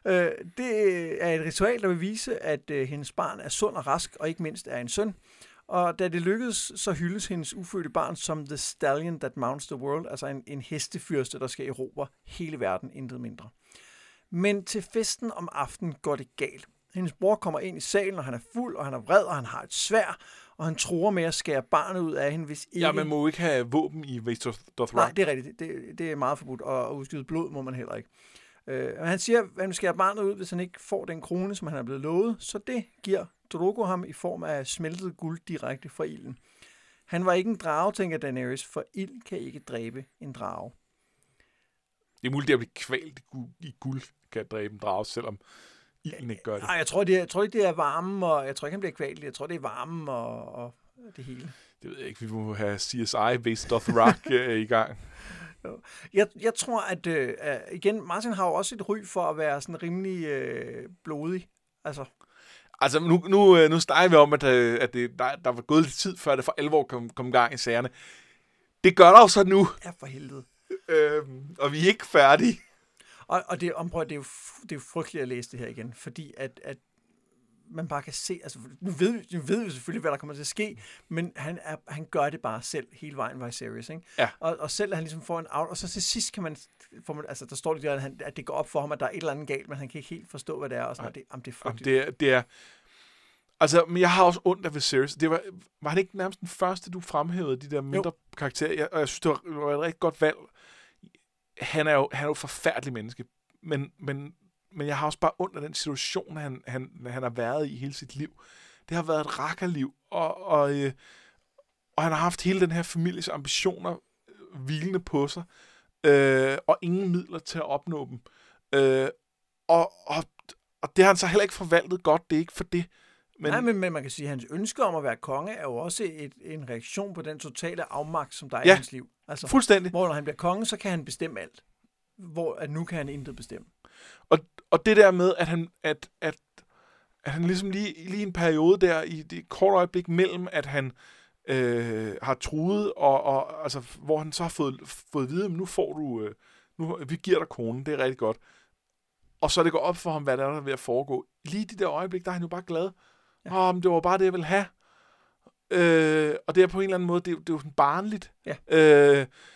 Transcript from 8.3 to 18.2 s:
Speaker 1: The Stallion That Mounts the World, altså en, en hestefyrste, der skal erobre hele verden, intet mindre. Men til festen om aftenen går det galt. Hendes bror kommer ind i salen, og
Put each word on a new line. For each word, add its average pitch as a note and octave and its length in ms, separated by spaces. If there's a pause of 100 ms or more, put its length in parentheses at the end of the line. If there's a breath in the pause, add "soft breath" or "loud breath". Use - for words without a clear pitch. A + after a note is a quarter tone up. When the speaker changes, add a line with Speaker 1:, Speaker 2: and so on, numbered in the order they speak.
Speaker 1:
The D3 100
Stallion D#3 640
That C3+ 180
Mounts C3+ 300
the D3+ 80
World, C#3 340
altså C3+ 180
en, C#3 200
en C#3 140
hestefyrste, C#3 800
der B2+ 80
skal C3 200
erobre C3 400 (180)
hele D#3 340
verden, G2+ 340
intet B2+ 280
mindre. A2 280 (800 soft breath)
Men G3 360
til G#3+ 160 (120)
festen A3+ 380
om E3+ 200
aftenen C#3+ 500
går D3 140
det C3 200
galt. - 320 (260)
Hendes F3+ 200
bror G3+ 220
kommer D#3+ 240
ind F3+ 180
i D3 40
salen, G3 380
og C3+ 60